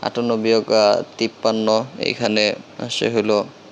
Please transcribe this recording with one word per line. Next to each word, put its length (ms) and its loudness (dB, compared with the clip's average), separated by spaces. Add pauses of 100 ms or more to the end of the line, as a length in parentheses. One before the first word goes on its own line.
আটান্ন 340 -2
বিয়োগ, 360 0
আহ, 300 4 (160)
তিপ্পান্ন, 680 0 (140)
এইখানে 560 0 (240)
আসে 320 -4
হলো, 340 2 (280)